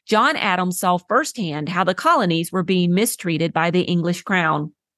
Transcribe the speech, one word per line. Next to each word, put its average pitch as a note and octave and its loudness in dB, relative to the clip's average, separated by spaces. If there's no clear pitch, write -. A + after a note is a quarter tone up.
John B3 2
Adams F3+ -2
saw F3+ 0
firsthand F3 -2
how E3 -2
the F#3 0
colonies F#3 2
were F#3 -2
being F3 2
mistreated E3+ -2
by E3+ 0
the F3 2
English E3+ -2
crown. D#3 0